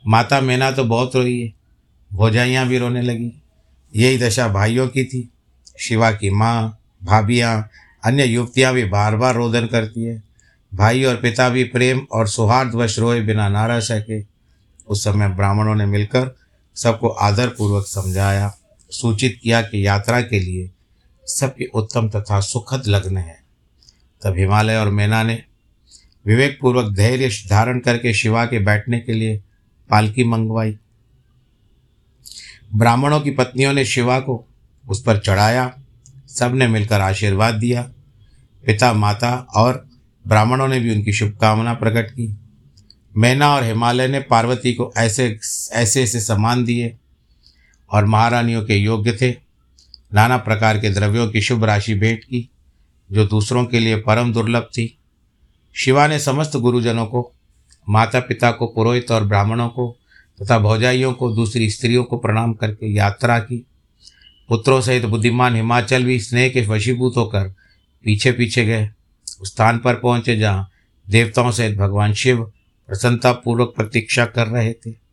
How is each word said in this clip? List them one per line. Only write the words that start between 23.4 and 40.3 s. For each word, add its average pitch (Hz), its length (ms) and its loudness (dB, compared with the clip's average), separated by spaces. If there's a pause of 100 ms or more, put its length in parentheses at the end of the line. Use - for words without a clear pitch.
तब 98 140 -2
हिमालय 107 400 2
और 107 140 0
मैना 104 320 0
ने 113 200 -2 (840)
विवेकपूर्वक 127 680 2
धैर्य 123 360 2
धारण 107 500 0
करके 120 360 0
शिवा 113 320 0
के 117 120 -4
बैठने 104 420 0
के - 120 -6
लिए 110 300 -2 (480)
पालकी 107 340 2
मंगवाई। 110 540 -2 (2000)
ब्राह्मणों 123 460 4
की 147 100 -4
पत्नियों 139 420 0
ने 139 120 2
शिवा 127 360 0
को 131 260 -6 (420)
उस 101 140 -6
पर 104 160 2
चढ़ाया। 113 600 0 (500)
सबने 123 400 0
मिलकर 107 320 0
आशीर्वाद 101 540 0
दिया। 120 280 -2 (840)
पिता, 117 260 2
माता 104 600 -2
और 113 340 0 (380)
ब्राह्मणों 120 420 2